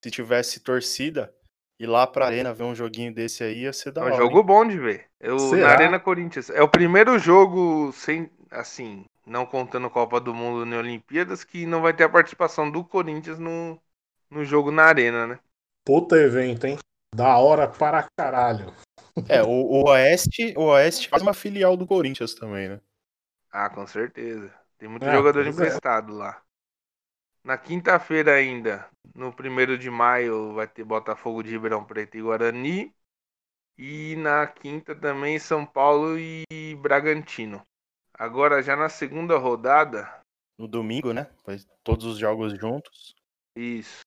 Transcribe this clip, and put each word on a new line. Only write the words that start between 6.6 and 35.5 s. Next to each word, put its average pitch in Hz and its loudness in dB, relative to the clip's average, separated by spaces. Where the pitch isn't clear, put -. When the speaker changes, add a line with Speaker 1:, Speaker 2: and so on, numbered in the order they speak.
Speaker 2:
o 147 6
primeiro 185 6
jogo, 175 4
sem, 160 -6
assim, 113 -14
não 120 -6
contando 123 -8
Copa 120 -2
do 120 -8
Mundo 117 -6
nem 117 -6
Olimpíadas, 135 -6
que 170 -12
não 165 -2
vai 165 2
ter 165 4
a 156 4
participação 165 2
do 165 -6
Corinthians 160 -6
no, 165 -10
no 147 -8
jogo 143 2
na 156 4
Arena, 120 4
né? 120 -10
Speaker 3:
Puta 165 2
evento, 127 2
hein? 143 -6
Da 123 4
hora 147 6
para 151 -2
caralho. 123 -2
Speaker 1:
É, 127 4
o, 110 4
o 131 2
Oeste, 170 4
o 156 0
Oeste 151 4
faz - 2
uma 202 2
filial 196 0
do 180 -6
Corinthians 135 -2
também, 98 -10
né? 101 -14
Speaker 2:
Ah, 101 -4
com 101 -14
certeza. 113 -10
Tem 107 -20
muito 120 -12
Speaker 3:
É, 143 0
Speaker 2:
jogador 143 4
Speaker 3:
pois 151 -6
é. 175 2
Speaker 2:
emprestado 113 -4
lá. 101 -12
Na 127 -4
quinta-feira 165 0
ainda, 120 -2
no 123 -12
primeiro 127 -2
de 127 -10
maio, 120 0
vai 107 -8
ter - -18
Botafogo 110 -6
de 107 -12
Ribeirão 110 -6
Preto 107 -12
e 110 -12
Guarani. 120 -4
E 151 -14
na 151 -2
quinta 147 -14
também, 147 -6
São 151 -4